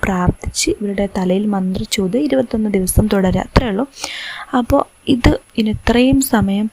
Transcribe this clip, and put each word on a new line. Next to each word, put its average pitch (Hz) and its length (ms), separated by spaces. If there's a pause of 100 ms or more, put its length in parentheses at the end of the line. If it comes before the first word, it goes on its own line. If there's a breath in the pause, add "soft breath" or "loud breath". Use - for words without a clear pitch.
പ്രാർത്ഥിച്ച് - 680
ഇവരുടെ 202 380 (100)
തലയിൽ 190 280
മന്ത്രിച്ചോത് 196 720
ഇരുപത്തൊന്ന് 254 540
ദിവസം 196 420
തുടരുക. 185 280
അത്രേ - 280
ഉള്ളൂ. 214 180 (720 loud breath)
അപ്പോൾ 277 260 (240)
ഇത് 254 300 (200)
ഇനി 214 120
ഇത്രയും 247 500
സമയം 208 520